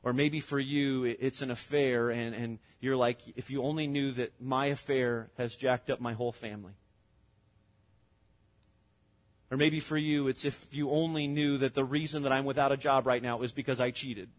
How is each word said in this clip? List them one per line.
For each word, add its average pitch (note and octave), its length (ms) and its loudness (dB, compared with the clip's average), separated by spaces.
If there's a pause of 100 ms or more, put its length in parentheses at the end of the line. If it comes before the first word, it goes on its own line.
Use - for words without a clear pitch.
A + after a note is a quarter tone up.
Or B2 100 0
maybe D3 280 2
for C#3+ 200 -2
you, C3+ 460 0
i-, A2+ 120 0
it's C3 220 -2
an C3 100 -4
affair, B2 600 0
and, A#2 240 -2
and A#2 240 -6 (220)
you're C3 160 0
like, B2 240 2 (140)
"If C3 160 -10
you C3+ 120 -2
only D3+ 240 0
knew C#3 260 0
that B2 260 -4
my C3 280 0
affair B2+ 720 0
has A#2+ 180 -4
jacked B2+ 320 0
up C3 120 -2
my A#2 120 -4
whole A#2 200 -2
family." G#2 420 -12 (2750)
Or B2+ 60 -2
maybe D3+ 240 4
for D#3 160 -4
you, D3 320 2
it's, C3 160 -2
"If - 260 -4
you C#3+ 200 -2
only D#3 360 2
knew C#3+ 320 2
that B2+ 160 0
the C3+ 100 2
reason D3 400 -2
that C3+ 80 4
I'm C3+ 120 2
without C#3 280 2
a C#3 40 4
job C3+ 300 4
right B2 160 4
now A#2+ 180 -2
is B2 140 -4
because C3 260 -2
I B2 100 2
cheated. A#2 380 -8 (100)